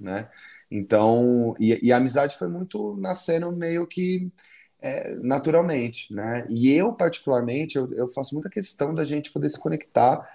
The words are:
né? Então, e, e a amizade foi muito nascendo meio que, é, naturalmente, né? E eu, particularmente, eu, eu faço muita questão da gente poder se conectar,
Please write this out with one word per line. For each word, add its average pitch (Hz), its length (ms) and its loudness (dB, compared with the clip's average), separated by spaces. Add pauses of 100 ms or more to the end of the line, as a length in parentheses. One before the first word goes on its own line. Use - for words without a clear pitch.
né? 101 280 -8 (420)
Então, 113 880 4
e, 110 260 4
e 123 60 6
a 120 60 8
amizade 135 380 2
foi 180 120 -4
muito 202 480 -6
nascendo 175 560 -2
meio 170 340 -4
que, 180 420 -2 (520)
é, - 420 -6
naturalmente, 139 920 0
né? 117 360 -4
E 117 220 4
eu, 190 200 4
particularmente, 143 840 -2
eu, 127 160 -2
eu 123 160 -2
faço 135 260 -8
muita 160 160 -8
questão 160 440 -4
da 160 100 -2
gente 147 280 -6
poder 147 180 -2
se - 100 -8
conectar, 135 760 0